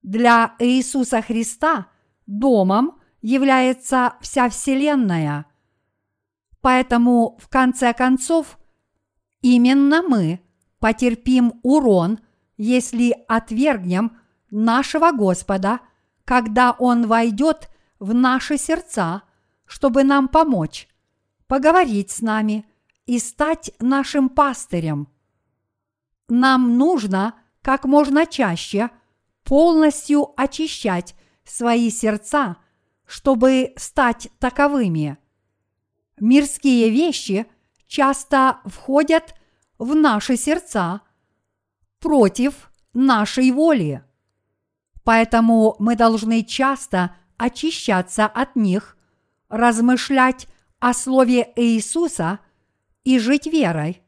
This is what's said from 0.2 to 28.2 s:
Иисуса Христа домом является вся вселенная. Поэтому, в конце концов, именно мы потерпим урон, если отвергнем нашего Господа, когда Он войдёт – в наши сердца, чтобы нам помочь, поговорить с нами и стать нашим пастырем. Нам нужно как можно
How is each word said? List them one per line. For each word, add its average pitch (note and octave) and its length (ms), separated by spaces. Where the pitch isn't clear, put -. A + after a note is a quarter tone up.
Иисуса B3 600
Христа A3+ 680
домом G#3+ 720
является B3+ 1000
вся B3 260
вселенная. G#3+ 960
Поэтому, B3 800
в - 80
конце B3+ 440
концов, C4 640
именно C4+ 600
мы F#3+ 380
потерпим A#3 840
урон, A3 560
если A#3+ 720
отвергнем A3+ 880
нашего B3+ 640
Господа, G3 680
когда B3 480
Он A#3+ 340
войдёт – A#3 640
в G3+ 160
наши B3+ 440
сердца, G#3 640
чтобы C4+ 400
нам C#4 240
помочь, C4 600
поговорить C4+ 640
с - 100
нами G#3+ 460
и A#3+ 120
стать - 600
нашим C4+ 480
пастырем. E3+ 800
Нам B3 500
нужно A3+ 560
как C4+ 220
можно D4 420